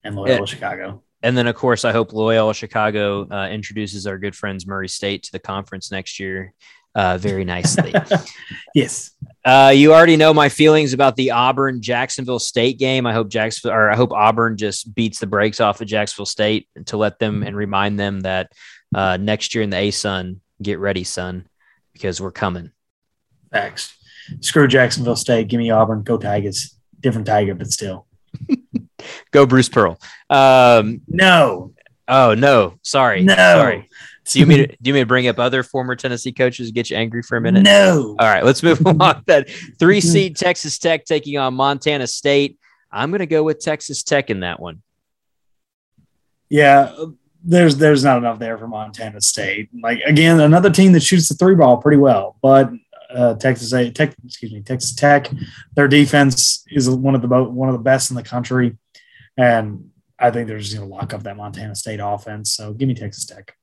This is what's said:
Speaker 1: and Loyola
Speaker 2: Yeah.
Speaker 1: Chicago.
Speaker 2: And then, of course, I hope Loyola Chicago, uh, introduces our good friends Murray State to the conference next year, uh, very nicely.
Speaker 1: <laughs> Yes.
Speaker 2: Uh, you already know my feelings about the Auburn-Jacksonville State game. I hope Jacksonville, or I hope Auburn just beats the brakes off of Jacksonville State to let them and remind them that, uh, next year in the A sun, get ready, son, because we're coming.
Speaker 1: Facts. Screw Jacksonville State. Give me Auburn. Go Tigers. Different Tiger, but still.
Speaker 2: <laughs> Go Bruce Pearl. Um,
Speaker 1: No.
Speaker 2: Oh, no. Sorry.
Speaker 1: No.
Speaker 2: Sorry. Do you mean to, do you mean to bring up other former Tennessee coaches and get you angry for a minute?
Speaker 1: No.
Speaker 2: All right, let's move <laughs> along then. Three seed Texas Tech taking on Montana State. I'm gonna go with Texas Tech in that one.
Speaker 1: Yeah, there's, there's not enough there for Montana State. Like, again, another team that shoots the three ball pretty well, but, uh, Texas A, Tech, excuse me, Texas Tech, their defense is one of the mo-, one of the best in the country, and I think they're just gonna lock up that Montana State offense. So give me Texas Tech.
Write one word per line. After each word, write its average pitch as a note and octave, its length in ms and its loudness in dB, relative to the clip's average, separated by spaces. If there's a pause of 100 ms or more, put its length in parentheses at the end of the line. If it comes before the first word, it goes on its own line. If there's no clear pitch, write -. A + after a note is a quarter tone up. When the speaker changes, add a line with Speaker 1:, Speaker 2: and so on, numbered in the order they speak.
Speaker 1:
and G#2 120 -12
Loyola A2+ 240 -2
Speaker 2:
Yeah. G2+ 60 -8
Speaker 1:
Chicago. G2 580 -12 (200)
Speaker 2:
And B2 140 0
then, A#2+ 100 0
of A#2 80 -4
course, B2 300 -2
I A#2 60 0
hope A2 220 -2
Loyola A2 400 0
Chicago, G#2 760 -4
uh, G2 200 -8
introduces G2+ 580 -10
our G2 100 -10
good F#2+ 180 -10
friends F#2+ 300 -12
Murray F#2+ 220 -10
State G2+ 360 -8
to - 80 -18
the F#2 80 -14
conference G2 520 -12
next F#2+ 280 -12
year, F#2+ 340 -12 (420)
uh, F#2 220 -2
very F#2+ 280 -6
nicely. F2 540 -4
Speaker 1:
<laughs> - 40 -8 (680)
Yes. - 380 -4 (320)
Speaker 2:
Uh, C3+ 320 6
you D3 180 8
already E3 220 8
know D#3 180 4
my D3+ 140 4
feelings D3+ 460 2
about C3 240 0
the C3 140 -2
Auburn-Jacksonville B2+ 1080 -4
State B2 400 -2
game. C3 260 -2
I A#2 80 -2
hope A2 160 -2
Jacksonville, A2 480 -4
or G#2+ 140 4
I G#2+ 60 2
hope B2 160 0
Auburn A2+ 420 0
just G#2 400 -8
beats A2+ 240 -4
the G#2+ 80 -8
brakes G#2 320 -2
off G#2+ 220 0
of A2 60 -12
Jacksonville G#2 380 -6
State G#2+ 440 -4 (160)
to - 120 -10
let G#2 220 -4
them G#2 240 -4
and G2+ 120 -12
remind G2+ 440 -4
them G2 220 -4
that, F#2 300 -6 (440)
uh, F#2+ 220 -2
next G#2 360 -6
year A2+ 100 -4
in G#2 60 -6
the F#2+ 80 -6
A G2+ 140 -2
sun, F#2 480 -8 (220)
get G2 180 -8
ready, F#2+ 240 -4
son, F2+ 440 -12 (460)
because F2+ 280 -8
we're F#2+ 100 -10
coming. F2 400 -8 (800)
Speaker 1:
Facts. - 460 -10 (420)
Screw C#3+ 280 2
Jacksonville A#2+ 480 0
State. A2+ 320 -2
Give A#2 100 -4
me A#2 140 -2
Auburn. A2 320 0
Go A#2 140 -4
Tigers. G#2 600 -6 (220)
Different A2 280 -4
Tiger, G#2 280 -2
but F2 160 -10
still. F#2+ 360 -10 (640)
Speaker 2:
<laughs> - 600 -16
Go C#3+ 140 6
Bruce B2+ 240 2
Pearl. F#2 300 0 (300)
Um, B2 800 4
Speaker 1:
No. D#3+ 640 2 (340)
Speaker 2:
Oh, B2+ 260 4
no. A2+ 480 2
Sorry. A#2 420 0
Speaker 1:
No. F#2+ 120 4
Speaker 2:
Sorry. F#2 540 4 (360)
Do - 140 -4
you D3+ 60 8
mean D3+ 140 6
to, C3 80 2
do - 160 -14
you C3 100 -2
mean C#3 80 2
to A#2+ 60 0
bring B2+ 200 2
up A#2 120 -2
other B2 240 0
former B2+ 320 -8
Tennessee B2 360 -8
coaches B2 360 -4
and A2 80 -10
get A#2+ 140 -6
you - 60 -8
angry A2+ 280 -6
for A#2 140 -6
a A#2 40 -4
minute? F#3 220 4
Speaker 1:
No. F#3 560 4
Speaker 2:
All A2+ 80 4
right, G2+ 180 2
let's C3+ 160 2
move E3 200 2
<laughs> D#3+ 40 2
along E3+ 400 2
then. C#3+ 200 4 (340)
Three F#3+ 200 4
seed E3+ 380 0
Texas F3+ 400 -4
Tech E3 280 -2
taking D3 320 -4
on C3 180 -4
Montana C#3 520 -2
State. C#3+ 500 -2 (340)
I'm B2+ 200 -6
gonna G3 140 -6
go D#3 180 0
with D#3 160 -2
Texas - 440 -8
Tech C#3+ 260 -2
in G2 120 -6
that F2 180 -8
one. E2 240 -18 (1700)
Speaker 1:
Yeah, C#3 460 4 (480)
there's, E3+ 340 4
there's D3 260 4
not C3 160 2
enough A#2 180 -4
there A2+ 200 -8
for A2 100 -14
Montana G#2+ 540 -14
State. G2+ 480 -4 (120)
Like, A#2 240 -4
again, D#3+ 340 4
another E3 300 6
team F#3 220 6
that E3 120 6
shoots F3 240 0
the D3 80 -4
three F#3 200 4
ball B2+ 220 6
pretty D3 200 2
well, A#2 440 2
but, C3+ 300 4 (380)
uh, B2 260 0
Texas A#2+ 380 -4
A, B2 160 0
Tech, D3 240 -4 (100)
excuse B2 300 -16
me, G#2 80 -16
Texas B2+ 320 -8
Tech, C#3+ 360 2 (460)
their C#3+ 120 4
defense C#3+ 800 2
is B2+ 220 -2
one C3 260 0
of B2 60 0
the B2 60 -6
mo-, B2+ 220 0
one B2+ 200 -4
of B2+ 40 -2
the A#2 100 -6
best C3 280 0
in B2+ 40 -10
the A#2 80 -10
country, B2 540 -4 (580)
and A2+ 540 0 (300)
I B2 100 2
think A#2 180 -6
they're G#2+ 120 -12
just G2+ 160 -12
gonna G2+ 120 -12
lock G2 260 -12
up G2+ 100 -12
that G2 140 -14
Montana G#2 380 -14
State G#2+ 260 -10
offense. G#2 520 -8
So G#2+ 200 -12
give C3 140 -4
me B2+ 60 -2
Texas G#2+ 320 -12
Tech. - 380 -20